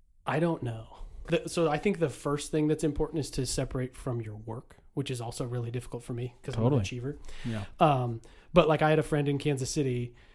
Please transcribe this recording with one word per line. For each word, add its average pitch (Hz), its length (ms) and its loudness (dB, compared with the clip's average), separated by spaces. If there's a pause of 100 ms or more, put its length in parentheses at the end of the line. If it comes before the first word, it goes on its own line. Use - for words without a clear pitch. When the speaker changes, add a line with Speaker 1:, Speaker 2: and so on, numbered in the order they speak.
(260)
Speaker 1:
I 131 140 0
don't 165 240 2
know. 117 240 -6 (400)
The, 165 200 0
so 160 220 2
I 151 80 0
think 185 220 0
the 156 100 2
first 143 420 -4
thing 151 160 2
that's 151 160 2
important 156 360 0
is 127 120 -4
to 131 140 -2
separate 127 500 -4
from 117 260 -4
your 107 140 -8
work, 110 420 -12 (160)
which 143 180 -4
is 120 100 -4
also 117 240 -6
really 120 260 -4
difficult 120 320 -8
for 127 100 -6
me 123 300 -6
'cause 127 120 -6
I'm 110 80 2
Speaker 2:
Totally. 131 160 8
Speaker 1:
an - 20 2
achiever. 123 360 -4 (280)
Speaker 2:
Yeah. 110 180 -4 (160)
Speaker 1:
Um, 127 420 4 (320)
but, 165 140 8
like, 151 140 4
I 156 80 6
had 156 100 6
a 143 40 2
friend 143 240 2
in 143 100 2
Kansas 135 320 0
City 123 440 -2 (220)